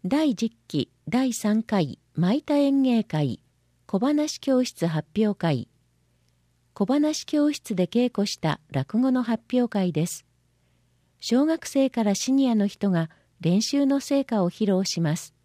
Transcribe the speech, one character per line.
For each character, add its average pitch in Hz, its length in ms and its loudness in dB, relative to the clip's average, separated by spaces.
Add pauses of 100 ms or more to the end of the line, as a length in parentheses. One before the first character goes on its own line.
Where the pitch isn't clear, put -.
第 277 320 0
十 226 140 -4 (180)
期、 - 240 -2 (160)
第 247 240 0
三 220 320 -2
回、 170 360 -2 (160)
マ 175 180 2
イ 294 80 0
タ 294 160 0
演 277 260 4
芸 233 220 2
会、 147 340 -2 (460)
小 196 140 -2
話 302 420 0
教 254 240 2
室 - 220 -4
発 156 200 -2 (100)
表 208 200 2
会。 143 320 -2 (1040)
小 202 120 -2
話 294 400 0
教 294 280 0
室 - 200 -8
で 180 140 0
稽 247 260 0
古 202 140 -2
し - 100 -8
た 156 220 -2 (120)
落 139 280 -2
語 262 120 2
の 254 120 0
発 226 300 -4
表 247 160 2
会 185 240 -2
で 156 140 0
す。 - 180 -12 (960)
小 262 240 2
学 320 200 -2
生 269 240 0
か 233 140 -2
ら 202 100 2
シ 254 200 -2
ニ 269 160 4
ア 233 60 2
の 202 120 2
人 202 240 -2
が 165 180 0 (300)
練 180 220 2
習 285 240 0
の 277 160 2
成 277 240 0
果 208 180 0
を 175 80 0
披 - 140 -2
露 190 180 2
し - 160 -4
ま 160 160 0
す。 - 180 -12 (120)